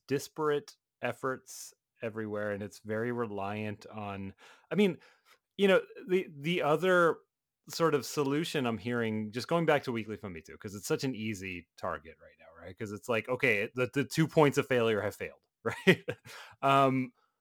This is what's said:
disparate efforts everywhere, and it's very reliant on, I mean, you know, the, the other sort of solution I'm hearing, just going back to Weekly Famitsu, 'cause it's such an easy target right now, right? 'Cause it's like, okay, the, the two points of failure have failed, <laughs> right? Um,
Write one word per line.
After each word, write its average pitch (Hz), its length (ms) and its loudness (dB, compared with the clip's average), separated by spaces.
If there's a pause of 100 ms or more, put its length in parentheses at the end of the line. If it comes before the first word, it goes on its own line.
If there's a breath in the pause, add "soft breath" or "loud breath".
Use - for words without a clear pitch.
disparate 143 720 -2 (260)
efforts - 720 -6 (280)
everywhere, 107 500 -6
and 101 100 -6
it's - 180 -12
very 110 320 -4
reliant 104 720 -6
on, 98 480 -10 (360 loud breath)
I 165 40 -4
mean, 190 240 2 (580 soft breath)
you 196 120 4
know, 180 140 6 (260)
the, 185 220 2
the 156 320 -2
other 165 560 4 (500)
sort 156 260 2
of 123 120 0
solution 143 600 0
I'm 113 120 -2
hearing, 110 540 -2
just 117 160 -6
going 170 180 2
back 147 180 2
to 127 80 -4
Weekly 107 240 -6
Famitsu, 80 420 -14
'cause 101 160 -10
it's 101 140 -10
such 156 160 -2
an 131 100 -2
easy 95 540 -8 (100)
target 80 420 -8
right - 200 -20
now, - 60 -20 (140)
right? 92 180 -16
'Cause 104 140 -8
it's 104 160 -14
like, 110 200 0
okay, 120 460 2
the, 123 180 0
the 139 120 0
two 160 240 0
points 147 300 6
of 131 80 2
failure 113 340 2
have 101 160 -4
failed, 82 240 -12 (120)
<laughs> - 120 -20
right? - 400 4 (580 loud breath)
Um, 135 500 4 (280)